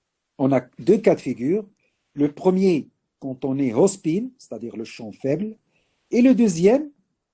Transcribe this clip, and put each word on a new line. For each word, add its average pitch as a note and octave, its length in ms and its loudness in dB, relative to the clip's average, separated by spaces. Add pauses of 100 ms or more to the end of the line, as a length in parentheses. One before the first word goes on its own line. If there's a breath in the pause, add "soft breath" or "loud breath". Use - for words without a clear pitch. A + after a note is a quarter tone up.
(380)
on C3+ 140 0
a B2+ 100 2 (180)
deux E3 180 2
cas G3 180 2
de - 40 -4
figure. C#3 480 -6 (460)
Le D3 180 0
premier, F#3 580 0 (300)
quand C3 240 -10
on C3+ 160 -4
est C3 140 -2
haut C3 160 4
spin, G3+ 480 -4
c'est-à-dire A2+ 400 -14
le A2 80 -10
champ G#2+ 260 -14
faible, E3 460 -6 (520)
et A#3 120 2
le B3+ 120 6
deuxième, G#3+ 560 2 (440)